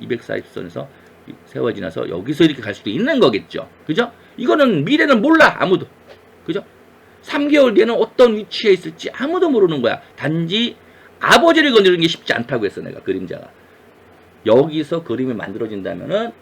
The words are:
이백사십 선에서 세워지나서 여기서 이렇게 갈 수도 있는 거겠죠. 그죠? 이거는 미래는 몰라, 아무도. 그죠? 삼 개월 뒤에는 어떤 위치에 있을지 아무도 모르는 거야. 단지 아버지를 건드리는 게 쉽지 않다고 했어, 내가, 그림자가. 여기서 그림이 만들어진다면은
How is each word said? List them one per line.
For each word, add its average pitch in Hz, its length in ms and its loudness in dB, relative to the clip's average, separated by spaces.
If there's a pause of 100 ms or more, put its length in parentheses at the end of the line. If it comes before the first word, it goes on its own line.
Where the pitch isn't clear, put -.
이백사십 113 480 -8
선에서 101 400 -12 (580)
세워지나서 110 640 -6
여기서 139 360 -2
이렇게 143 160 0
갈 104 140 -8
수도 - 160 -10
있는 247 300 -2
거겠죠. 110 480 0 (180)
그죠? 226 240 -2 (260)
이거는 247 480 2
미래는 277 380 2
몰라, 302 400 4
아무도. 165 240 0 (580)
그죠? 170 200 -8 (580)
삼 294 240 -4
개월 277 280 4
뒤에는 226 200 4
어떤 226 420 4
위치에 208 360 0
있을지 165 400 -4
아무도 330 380 0
모르는 175 320 2
거야. 104 200 -2 (140)
단지 165 600 -4 (440)
아버지를 294 500 4
건드리는 190 300 4
게 165 80 2
쉽지 - 240 -6
않다고 120 340 -4
했어, 90 140 -8
내가, 87 220 -14
그림자가. 92 480 -8 (960)
여기서 151 580 2
그림이 123 300 -4
만들어진다면은 107 1080 -6